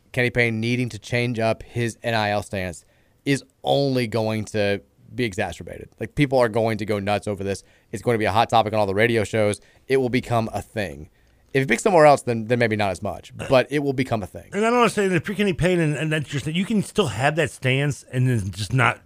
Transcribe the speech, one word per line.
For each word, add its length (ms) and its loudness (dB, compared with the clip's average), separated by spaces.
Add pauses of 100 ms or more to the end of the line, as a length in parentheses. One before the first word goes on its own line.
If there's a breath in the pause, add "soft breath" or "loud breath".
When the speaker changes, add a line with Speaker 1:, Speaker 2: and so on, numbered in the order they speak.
(120)
Speaker 1:
Kenny 180 0
Payne 300 0
needing 300 -2
to 100 -12
change 400 -4
up 240 -2
his 400 -6
N 100 -2
I 160 0
L 140 -2
stance 400 -8 (400)
is 180 0 (220)
only 420 0
going 400 -2
to 360 -2 (300)
be 120 -2
exacerbated. 640 -6 (100)
Like, 160 -8
people 240 2
are 100 4
going 300 0
to 80 -6
go 140 -2
nuts 260 -2
over 160 -6
this. 220 -4 (260 soft breath)
It's 140 -10
going 100 2
to 60 0
be 40 0
a 80 2
hot 160 2
topic 240 6
on 60 2
all 80 4
the 80 0
radio 300 4
shows. 360 0 (280 soft breath)
It 80 2
will 140 2
become 420 0
a 100 -6
thing. 480 -8 (420)
If 80 2
you 60 0
pick 140 0
somewhere 260 6
else, 160 8
then, 240 -2
then 120 0
maybe 180 2
not 160 0
as 100 -10
much. 340 -10
But 340 4
it 100 -2
will 120 -2
become 300 -2
a 40 -8
thing. 280 -16
Speaker 2:
And 100 0
I 60 2
don't 80 2
understand, 340 2
if 160 -2
you're 80 -6
Kenny 160 0
Payne 280 2
and, 140 2
and 160 -4
that's 160 -2
just, 200 -6
you 180 -2
can 180 0
still 260 0
have 280 0
that 140 0
stance 540 -2
and 220 -2
then 260 0
just 200 -8
not, 340 2